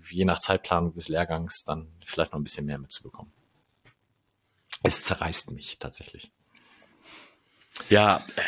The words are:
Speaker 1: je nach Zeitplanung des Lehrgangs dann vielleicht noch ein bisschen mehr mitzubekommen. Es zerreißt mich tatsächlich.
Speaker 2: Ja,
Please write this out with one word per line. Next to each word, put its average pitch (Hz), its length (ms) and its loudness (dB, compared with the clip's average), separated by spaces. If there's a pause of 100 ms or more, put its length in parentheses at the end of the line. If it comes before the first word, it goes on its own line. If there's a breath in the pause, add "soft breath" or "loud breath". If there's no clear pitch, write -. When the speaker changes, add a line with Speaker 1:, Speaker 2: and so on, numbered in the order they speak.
Speaker 1:
je 90 160 0
nach 85 140 4
Zeitplanung 85 560 0
des 85 140 -6
Lehrgangs 82 560 -2
dann 80 240 -6 (180)
vielleicht - 260 -2
noch 78 60 -6
ein 73 60 -4
bisschen 71 220 -6
mehr 71 120 -6
mitzubekommen. - 540 -12 (1500)
Es - 180 4
zerreißt - 480 0
mich - 300 -12
tatsächlich. - 500 -16 (1600 soft breath)
Speaker 2:
Ja, 104 320 6 (240)